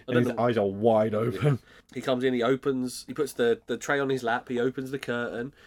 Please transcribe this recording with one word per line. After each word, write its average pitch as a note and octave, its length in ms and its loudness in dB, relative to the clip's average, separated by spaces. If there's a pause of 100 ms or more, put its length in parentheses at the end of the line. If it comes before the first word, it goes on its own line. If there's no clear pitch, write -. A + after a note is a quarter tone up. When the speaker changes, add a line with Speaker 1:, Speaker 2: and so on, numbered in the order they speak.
Speaker 1:
And B2 60 -2
Speaker 2:
don't A#2+ 140 6
Speaker 1:
his A#2+ 80 -6
Speaker 2:
know. A2+ 80 0
Speaker 1:
eyes A#2+ 140 2
are G#2 100 2
wide G#2+ 460 2
Speaker 2:
Yeah. G#2+ 60 0
Speaker 1:
open. A#2+ 400 0 (340)
Speaker 2:
He B2+ 80 -10
comes B2+ 220 0
in, C3 100 2
he A#2 100 0
opens, B2+ 640 -2
he B2+ 60 -12
puts C#3 200 -4
the, A#2 340 2
the A#2 100 -2
tray C#3+ 220 0
on C#3 100 0
his C3 120 0
lap, A#2 280 -2
he A#2+ 100 -2
opens C3 320 -2
the C#3 80 -6
curtain, A#2+ 540 -6 (140)